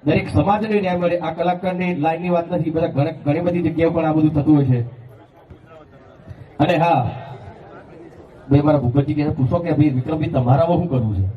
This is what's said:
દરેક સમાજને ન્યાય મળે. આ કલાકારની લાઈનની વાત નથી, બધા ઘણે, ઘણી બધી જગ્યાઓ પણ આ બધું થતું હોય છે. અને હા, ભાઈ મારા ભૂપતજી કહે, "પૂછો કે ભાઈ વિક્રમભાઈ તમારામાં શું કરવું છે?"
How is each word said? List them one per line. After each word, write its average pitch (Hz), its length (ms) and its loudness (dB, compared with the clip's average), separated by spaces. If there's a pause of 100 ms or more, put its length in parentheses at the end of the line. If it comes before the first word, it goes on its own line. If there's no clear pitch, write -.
દરેક - 240 0
સમાજને 208 520 0
ન્યાય 180 160 -2
મળે. 175 220 0
આ 165 140 -4
કલાકારની 180 640 -2
લાઈનની 165 340 -2
વાત 170 240 0
નથી, 165 180 -2
બધા 160 160 -2
ઘણે, 143 260 -2 (120)
ઘણી 151 160 0
બધી 175 220 0
જગ્યાઓ 160 280 0
પણ 165 140 -2
આ 160 80 2
બધું 156 180 4
થતું 147 260 4
હોય 139 80 4
છે. 127 180 2 (1800)
અને 165 180 2
હા, 156 340 2 (1400)
ભાઈ 143 100 6
મારા 147 180 4
ભૂપતજી 139 360 0
કહે, 147 140 -2
"પૂછો 151 300 0
કે 175 120 -4
ભાઈ 151 180 4
વિક્રમભાઈ 139 400 -2
તમારામાં 143 500 2
શું - 120 -2
કરવું 110 260 -2
છે?" 92 100 0 (100)